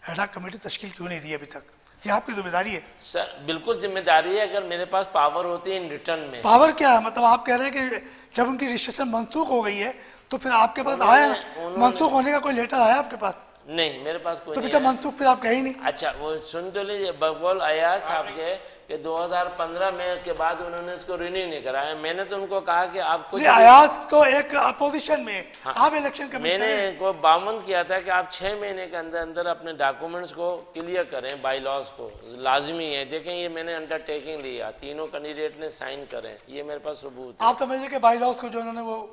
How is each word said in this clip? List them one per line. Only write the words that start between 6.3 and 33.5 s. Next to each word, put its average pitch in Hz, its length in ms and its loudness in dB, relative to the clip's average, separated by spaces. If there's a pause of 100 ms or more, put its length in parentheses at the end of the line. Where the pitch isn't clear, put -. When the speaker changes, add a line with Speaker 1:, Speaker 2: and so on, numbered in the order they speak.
Speaker 2:
में। 127 120 -12
Speaker 1:
Power 262 300 8
क्या 302 180 4
है? 226 140 6
मतलब 226 200 0
आप 233 220 6
कह 247 100 2
रहे 262 120 0
हैं 262 220 -4
कि 214 160 -8 (300)
जब 254 120 2
उनकी 262 180 -4
registration 240 420 -4
मनसूख 226 420 -2
हो 247 120 2
गई 208 140 -2
है 208 160 -4 (380)
तो 262 80 -6
फिर 262 140 -2
आपके 226 300 4
पास 269 120 0
Speaker 2:
उन्होंने, 240 260 8
Speaker 1:
आया, 277 140 4 (220)
Speaker 2:
उन्होंने 170 220 -8
Speaker 1:
मनसूख 254 340 4
होने 269 200 4
का 285 60 2
कोई 285 140 -2
letter 233 260 -2
आया 233 180 6
आपके 277 200 -4
पास? 202 280 -6 (240)
Speaker 2:
नहीं, 151 360 -2
मेरे 160 140 -4
पास 170 220 -6
कोई 156 140 -10
Speaker 1:
तो 269 60 -2
Speaker 2:
नहीं 247 100 -4
Speaker 1:
बेटा 294 80 4
Speaker 2:
आया। 262 100 4
Speaker 1:
मनसूख 269 260 -2
फिर 277 120 0
आप 254 160 6
कहे 233 120 2
ही 262 80 0
नहीं। 262 120 -6 (100)
Speaker 2:
अच्छा, 147 340 -2
वो 156 240 -6
सुन 175 280 -10
तो 202 120 -6
लीजिए, 196 300 -6
बकौल 160 480 0
अयाज 165 400 2
साहब 156 280 -4
के 160 260 -6 (340)
कि 156 80 -8
दो 160 200 -6
हज़ार 175 320 -2 (100)
पन्द्रह 175 320 -2
में 180 340 -6
के 175 80 -4
बाद 165 280 -2
उन्होंने 175 340 -8
इसको 180 220 -8
रिन्यू 180 300 -6
नहीं 151 160 -8
कराया। 135 340 -4
मैंने 165 280 -6
तो 196 120 -8
उनको 196 240 -4
कहा 175 260 0
कि 180 120 -8
आप 165 320 -2
कुछ 247 120 -4
Speaker 1:
नहीं, 302 80 6
अयाज 247 400 12 (200)
तो 294 160 8
एक 285 280 2
opposition 285 640 0
में, 202 320 -8 (120)
Speaker 2:
हाँ। 131 120 -6
Speaker 1:
आप 196 180 4
election 190 340 -4
कमीशन 147 140 -8
Speaker 2:
मैंने 202 340 0
Speaker 1:
में। 196 140 0
Speaker 2:
इनको 190 300 -2
बामन 185 460 4
किया 175 180 0
था 185 140 -2
कि 180 120 -6
आप 180 220 0
छः 202 280 -6
महीने 190 260 -8
के 170 100 -10
अंदर 165 220 -8
अंदर 165 280 -6
अपने 170 280 -6
documents 147 580 -4
को 175 240 -6 (180)
clear 170 300 -4
करें, 131 260 -8 (120)
बाईलॉज 135 480 -4
को, 117 200 -16 (300)
लाजमी 147 520 -2
है। 139 120 -4
देखें, 160 280 -8
ये 175 180 -6